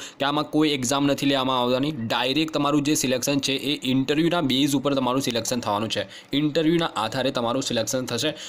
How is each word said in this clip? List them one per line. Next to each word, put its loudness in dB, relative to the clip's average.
કે 0
આમાં 0
કોઈ 4
exam 0
નથી 2
લેવામાં 2
આવવાની. 0
Direct 0
તમારું 2
જે 2
selection 0
છે -2
એ -2
ઇન્ટરવ્યૂના 2
base 2
ઉપર 0
તમારું 0
selection -2
થવાનું -2
છે. -4
ઇન્ટરવ્યૂના 2
આધારે -2
તમારું 0
selection -2
થશે. -2